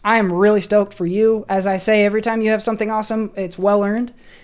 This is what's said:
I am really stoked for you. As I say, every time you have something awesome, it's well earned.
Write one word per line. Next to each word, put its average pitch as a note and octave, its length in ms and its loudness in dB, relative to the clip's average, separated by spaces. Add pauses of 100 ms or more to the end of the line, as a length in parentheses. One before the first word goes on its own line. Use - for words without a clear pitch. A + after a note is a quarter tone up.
I A3 140 2
am F#3+ 160 0
really G#3 260 4
stoked G3+ 340 0
for F3+ 120 -6
you. G#3+ 420 0
As F#3+ 180 -2
I G3 120 -2
say, G#3+ 260 2
every G#3 180 0
time A3+ 200 -2
you G#3+ 80 0
have G#3+ 120 0
something A3 300 -4
awesome, A3 460 -4
it's F#3 200 -8
well G3+ 280 2
earned. A#3 260 -2 (320)